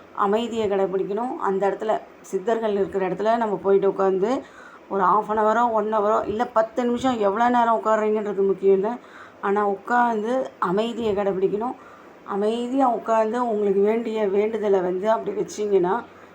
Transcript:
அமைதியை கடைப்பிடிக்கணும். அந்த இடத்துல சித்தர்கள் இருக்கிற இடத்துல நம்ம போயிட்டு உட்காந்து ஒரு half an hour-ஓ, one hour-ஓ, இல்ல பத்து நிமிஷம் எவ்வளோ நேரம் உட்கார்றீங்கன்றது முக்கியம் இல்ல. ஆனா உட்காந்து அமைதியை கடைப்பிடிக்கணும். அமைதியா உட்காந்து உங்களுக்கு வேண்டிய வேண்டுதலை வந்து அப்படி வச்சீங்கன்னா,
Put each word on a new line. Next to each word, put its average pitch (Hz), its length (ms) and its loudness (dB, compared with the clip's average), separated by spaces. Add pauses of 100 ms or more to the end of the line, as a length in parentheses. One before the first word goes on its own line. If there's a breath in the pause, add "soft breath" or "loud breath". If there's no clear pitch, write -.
(160 loud breath)
அமைதியை 220 520 -2
கடைப்பிடிக்கணும். 196 680 -2
அந்த 196 320 0
இடத்துல 208 320 -2 (200)
சித்தர்கள் 220 520 -2
இருக்கிற 190 360 -2
இடத்துல 208 280 0
நம்ம 220 200 -2
போயிட்டு 196 320 2
உட்காந்து 190 520 0 (500 loud breath)
ஒரு 190 120 -2
half 202 280 2
an 214 80 0
hour-ஓ, 220 340 2
one 220 220 0
hour-ஓ, 214 300 2
இல்ல 220 220 -2
பத்து 226 380 0
நிமிஷம் 240 340 0
எவ்வளோ 208 300 2
நேரம் 233 340 2
உட்கார்றீங்கன்றது 214 640 0
முக்கியம் 190 280 4
இல்ல. 190 220 0 (440 loud breath)
ஆனா 202 280 0
உட்காந்து 233 760 0 (120)
அமைதியை 214 560 -2
கடைப்பிடிக்கணும். 190 600 -2 (500 loud breath)
அமைதியா 240 720 0
உட்காந்து 220 440 0
உங்களுக்கு 208 420 0
வேண்டிய 220 460 0
வேண்டுதலை 202 540 2
வந்து 185 300 0
அப்படி 196 260 -2
வச்சீங்கன்னா, 196 680 0 (320 loud breath)